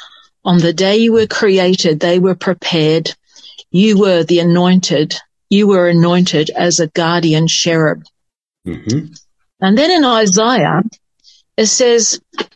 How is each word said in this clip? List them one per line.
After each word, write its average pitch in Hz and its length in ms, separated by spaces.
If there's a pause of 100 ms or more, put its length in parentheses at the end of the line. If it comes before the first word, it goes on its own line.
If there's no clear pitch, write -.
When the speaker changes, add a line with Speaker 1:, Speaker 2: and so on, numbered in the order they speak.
(440)
Speaker 1:
On 180 140
the 170 140
day 190 260
you 226 140
were 220 140
created, 185 760
they 175 180
were 185 160
prepared. 165 800 (560)
You 202 280
were 185 240
the 170 180
anointed. 175 760 (320)
You 202 180
were 180 220
anointed 175 600
as 175 280
a 165 100
guardian 165 600
cherub." 160 560 (600)
Speaker 2:
Mm-hmm. 110 400 (540)
Speaker 1:
And 196 180
then 311 120
in 330 140
Isaiah, 220 760 (760)
it 220 100
says, 233 540 (360)